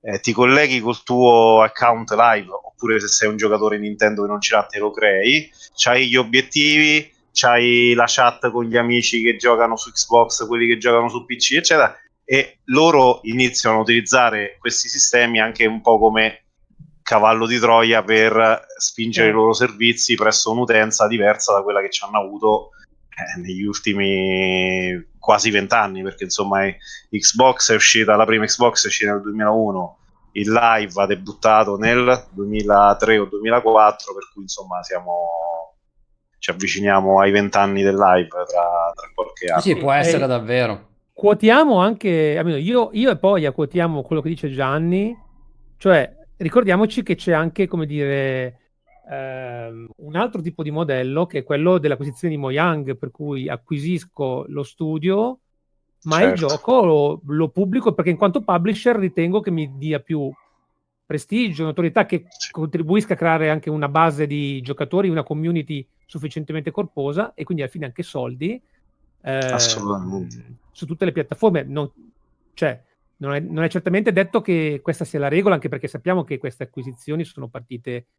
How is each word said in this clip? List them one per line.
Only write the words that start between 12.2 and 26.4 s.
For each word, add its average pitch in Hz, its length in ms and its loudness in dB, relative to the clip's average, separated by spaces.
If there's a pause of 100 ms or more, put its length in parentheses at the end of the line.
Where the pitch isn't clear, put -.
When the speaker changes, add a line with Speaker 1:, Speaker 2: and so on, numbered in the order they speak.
Speaker 1:
e - 420 -2
loro 139 580 4
iniziano 117 540 0
a - 20 2
utilizzare 110 800 0
questi - 300 -6
sistemi 120 500 0
anche 113 260 0
un 110 160 -2
po' 113 160 4
come 110 440 2 (600)
cavallo 113 440 2
di 117 140 -2
Troia 113 440 4
per 110 640 2 (120)
spingere 113 500 -2
Speaker 2:
Certo. 110 120 2
Speaker 1:
i - 20 4
loro 110 120 4
servizi 117 640 0
presso 110 360 0
un'utenza 110 560 2
diversa 107 460 0
da 98 80 2
quella 101 200 -2
che 98 100 -6
ci - 120 -8
hanno 104 160 -4
avuto, 104 520 -2 (380)
eh, - 320 -12
negli 92 220 -8
ultimi 92 1600 -2
quasi 107 320 2
vent'anni, 101 500 0
perché 98 240 -10
insomma, 98 400 -2